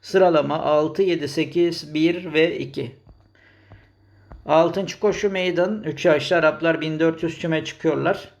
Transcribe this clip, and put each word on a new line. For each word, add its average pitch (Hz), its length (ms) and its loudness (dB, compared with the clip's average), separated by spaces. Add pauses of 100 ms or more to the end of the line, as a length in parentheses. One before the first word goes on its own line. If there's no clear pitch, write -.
Sıralama 160 600 2
altı, 151 400 0
yedi, 160 260 0
sekiz, 160 680 -2
bir 170 380 0
ve 160 260 2
iki. - 340 -8 (1500)
Altıncı 170 540 2
koşu 202 300 0
meydan. 185 520 -2
Üç 151 220 -8
yaşlı 160 320 4
Araplar 156 440 2
bin 156 200 -4
dört 160 220 0
yüz 165 180 -6
çime 160 240 -2
çıkıyorlar. 151 640 -2 (120)